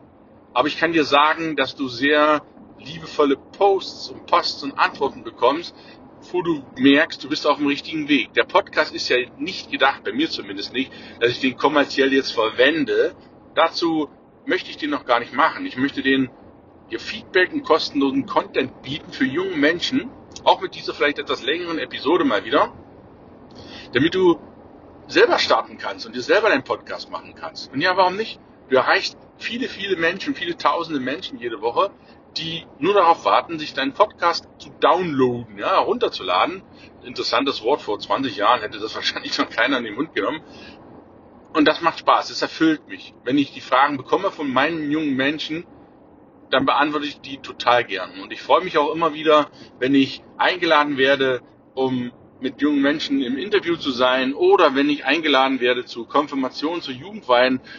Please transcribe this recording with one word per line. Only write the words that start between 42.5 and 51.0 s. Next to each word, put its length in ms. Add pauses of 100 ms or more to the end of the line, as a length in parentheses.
mich. 360
Wenn 160
ich 120
die 100
Fragen 360
bekomme 320
von 240
meinen 380
jungen 240
Menschen, 500 (840)
dann 160
beantworte 400
ich 120
die 200
total 440
gern. 380
Und 100
ich 120
freue 200
mich 140
auch 160
immer 220
wieder, 340 (300)
wenn 160
ich 260 (160)
eingeladen 600
werde, 440 (320)